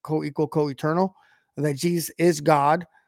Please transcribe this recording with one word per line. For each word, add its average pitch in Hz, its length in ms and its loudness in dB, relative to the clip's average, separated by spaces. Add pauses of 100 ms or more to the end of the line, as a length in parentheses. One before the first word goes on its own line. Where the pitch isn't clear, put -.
co-equal, 151 460 -4
co-eternal, 156 680 -2 (420)
that 143 180 -2
Jesus 170 440 -2
is 160 220 2
God, 151 460 2 (220)